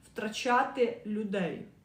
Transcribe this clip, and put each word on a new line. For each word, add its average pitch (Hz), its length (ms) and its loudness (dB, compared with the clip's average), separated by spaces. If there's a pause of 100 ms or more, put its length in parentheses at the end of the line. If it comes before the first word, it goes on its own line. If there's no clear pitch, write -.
втрачати 240 1000 0
людей. 202 600 -2 (200)